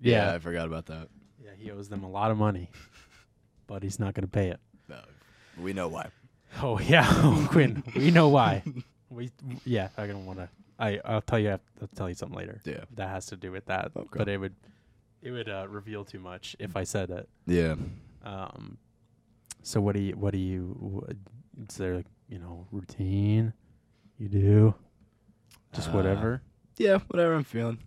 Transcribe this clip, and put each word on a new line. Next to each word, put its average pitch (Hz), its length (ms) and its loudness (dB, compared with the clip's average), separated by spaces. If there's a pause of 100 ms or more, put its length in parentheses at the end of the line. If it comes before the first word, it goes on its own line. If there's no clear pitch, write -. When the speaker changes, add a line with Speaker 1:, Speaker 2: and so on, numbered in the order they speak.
Speaker 1:
yeah, 113 300 4
Speaker 2:
Yeah. 85 40 -2
Speaker 1:
I 87 40 -4
forgot 82 280 -6
about 80 200 -8
that. 80 220 -14 (340)
Speaker 2:
Yeah, 104 140 -20
he 107 140 -16
owes 101 180 -14
them 101 160 -10
a 92 60 -12
lot 101 220 0
of 107 40 0
money, 104 320 0 (500)
<laughs> - 500 -20
but 98 160 -12
he's 98 160 -6
not 101 140 -4
gonna 98 120 -4
pay 95 240 0
it. - 100 -8 (280)
Speaker 1:
No, - 120 -18 (560)
we 90 160 -6
know 92 160 -4
why. 80 220 -10 (500)
Speaker 2:
Oh, 120 200 -2
yeah. 147 260 6
<laughs> - 40 6
Oh, 151 400 6
Quinn, 143 320 4 (120)
we 139 160 4
know 165 180 8
why. 113 400 6
Speaker 1:
<laughs> 147 40 -8 (400)
Speaker 2:
We, 123 160 -10 (360)
yeah, 110 240 0 (100)
I 107 80 -6
don't 101 180 -10
wanna, 92 240 -12 (300)
I, 104 260 -2
I'll 110 160 -2
tell 113 200 0
you, 104 100 2
I'll - 460 -8
tell 95 120 -6
you 90 60 -8
something 92 240 -12
later. 95 260 -12
Speaker 1:
Yeah. - 200 -10 (100)
Speaker 2:
That 95 140 -8
has 95 180 -10
to 104 100 -14
do 92 140 -12
with 92 160 -12
that, 92 300 -4
Speaker 1:
Okay. - 100 -12 (120)
Speaker 2:
but 104 100 -2
it 101 100 -2
would, 95 160 -6 (680)
it 123 120 -12
would, 117 160 -8
uh, 98 200 -8
reveal 104 360 -12
too 98 160 -16
much 90 400 -14
if 98 160 -8
I 95 80 -2
said 92 260 -4
it. 87 180 -10 (160)
Speaker 1:
Yeah. 85 300 2 (480)
Speaker 2:
Um, - 560 -14 (840)
so - 160 -2
what 101 160 2
do 101 40 -2
you, 98 160 -2
what 101 160 -2
do 95 60 -2
you, 92 400 -4
wha-, 98 300 -10 (600)
is - 80 -18
there, 90 280 -4 (240)
you 101 100 -12
know, 87 320 -14
routine 104 840 0 (640)
you 104 120 -8
do? 101 460 8 (1000)
Just - 160 -8
Speaker 1:
Uh, - 60 -6
Speaker 2:
whatever? 101 480 2 (340)
Speaker 1:
Yeah, 196 220 4 (100)
whatever 170 260 4
I'm 151 80 2
feeling. 117 440 -4